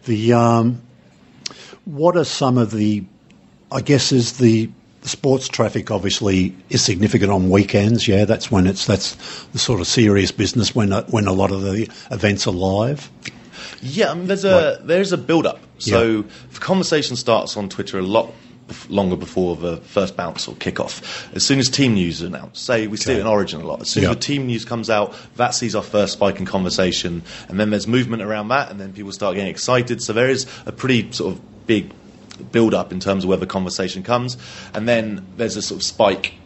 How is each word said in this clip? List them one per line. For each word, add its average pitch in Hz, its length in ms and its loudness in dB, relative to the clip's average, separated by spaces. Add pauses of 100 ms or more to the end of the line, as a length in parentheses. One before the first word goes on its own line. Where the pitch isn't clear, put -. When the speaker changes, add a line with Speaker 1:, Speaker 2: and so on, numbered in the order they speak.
Speaker 1:
The, 113 280 2
um, 117 480 4 (1040)
what 165 320 2
are 160 60 4
some 127 340 2
of 110 140 2
the, 104 320 0 (680)
I 127 100 -2
guess, 139 300 4
is 120 280 2
the, 113 320 4 (300)
the - 60 -12
sports 131 400 0
traffic 110 440 -2
obviously 95 640 2 (160)
is - 120 2
significant 98 480 2
on 92 200 2
weekends. 104 560 4
Yeah, 101 180 4
that's 110 240 -2
when 95 160 4
it's, 95 220 -2
that's - 680 -4
the 117 60 -6
sort 107 220 0
of 85 60 -4
serious 101 440 4
business - 420 0
when, 104 180 2
uh, 98 120 0
when 104 240 0
a 95 60 2
lot 95 180 2
of 95 100 -4
the 98 260 -2 (220)
events 101 380 0
are 95 60 -2
live. 101 580 0 (720)
Speaker 2:
Yeah, 143 260 0
I 151 60 -4
mean, 175 100 -6
there's 185 200 -2
a, 175 340 6
Speaker 1:
Like - 80 -14
Speaker 2:
there's 180 240 2
a 175 60 0
build-up. 156 420 0 (180)
So 113 260 2
Speaker 1:
Yeah. 110 200 2 (300)
Speaker 2:
the - 60 -16
conversation 160 580 0
starts - 380 0
on 101 140 -6
Twitter 98 300 -6
a - 20 -2
lot 101 320 0 (340)
bef-, - 220 -18
longer 95 260 2
before 85 400 -2
the 82 220 -6
first - 400 -4
bounce 87 300 -8
or - 80 -12
kickoff. - 480 -6 (320)
As - 100 0
soon 139 140 4
as 127 100 2
team 131 240 2
news 85 280 0
is 85 60 -8
announced, - 380 -12
say 113 220 0
we 104 100 -8
see 131 140 -2
it 127 40 2
Speaker 1:
Okay. 101 60 0
Speaker 2:
in 104 60 -2
Origin 98 340 0
a 78 40 -10
lot. 78 160 -8
As - 80 -8
soon - 140 2
Speaker 1:
Yeah. 92 60 4
Speaker 2:
as 98 60 2
the - 60 -8
team 139 260 -4
news 117 180 -4
comes 113 240 -6
out, 104 240 2 (220)
that 123 180 0
sees 107 220 -2
our 98 80 -2
first 101 300 0
spike 95 260 0
in 95 80 -6
conversation, 90 720 -2 (260)
and 92 120 -4
then 107 100 2
there's 104 160 -2
movement 117 380 0
around 107 240 -4
that, 131 240 0
and 101 80 -14
then 98 120 -12
people 98 200 -12
start 95 240 -2
getting 98 160 -2
excited. 123 500 0
So - 120 -4
there 120 160 4
is 131 180 0 (180)
a - 60 -10
pretty 123 400 0
sort 92 240 -4
of - 320 -20
big 104 240 0 (600)
build-up 104 400 2
in 92 80 -6
terms 98 240 -2
of 90 60 -2
where 92 100 4
the 92 80 -4
conversation 92 560 -4
comes, 123 340 -2 (360)
and 107 140 -4
then 107 380 0 (120)
there's 107 200 -4
a 104 40 -6
sort 95 180 -8
of - 40 -6
spike - 500 0 (120)